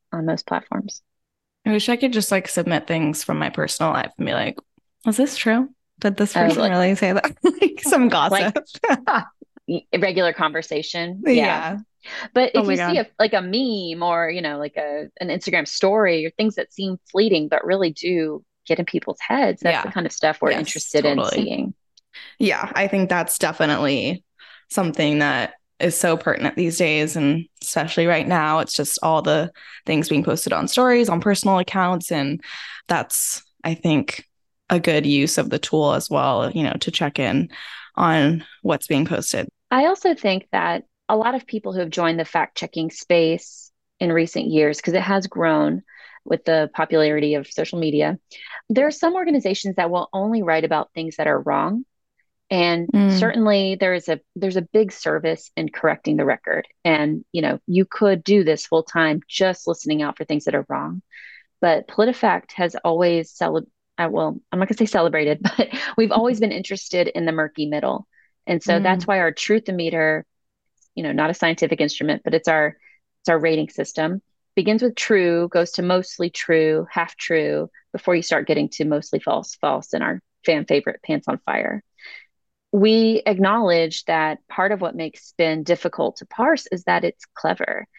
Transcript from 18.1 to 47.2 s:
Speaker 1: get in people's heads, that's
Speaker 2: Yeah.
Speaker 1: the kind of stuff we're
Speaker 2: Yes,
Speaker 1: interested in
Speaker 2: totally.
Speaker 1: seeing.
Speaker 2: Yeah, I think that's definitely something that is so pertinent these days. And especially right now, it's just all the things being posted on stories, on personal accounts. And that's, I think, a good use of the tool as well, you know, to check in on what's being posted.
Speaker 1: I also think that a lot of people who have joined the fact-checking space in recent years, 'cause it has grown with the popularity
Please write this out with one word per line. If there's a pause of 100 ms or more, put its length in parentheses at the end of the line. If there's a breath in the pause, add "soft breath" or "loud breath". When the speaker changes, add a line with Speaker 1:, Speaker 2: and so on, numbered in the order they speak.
Speaker 1:
get
in
people's
heads,
that's
Speaker 2:
Yeah.
Speaker 1:
the
kind
of
stuff
we're
Speaker 2:
Yes,
Speaker 1:
interested
in
Speaker 2:
totally.
Speaker 1:
seeing. (640 loud breath)
Speaker 2:
Yeah,
I
think
that's
definitely (460 loud breath)
something
that (240)
is
so
pertinent
these
days.
And (160)
especially
right
now,
it's
just
all
the (320 loud breath)
things
being
posted
on
stories,
on
personal
accounts.
And (480 loud breath)
that's, (200)
I
think, (460)
a
good
use
of
the
tool
as
well,
you
know,
to
check
in (440 loud breath)
on (180 loud breath)
what's
being
posted. (220)
Speaker 1:
I
also
think
that (260)
a
lot
of
people
who
have
joined
the
fact-checking
space (300)
in
recent
years,
'cause
it
has
grown (420 loud breath)
with
the
popularity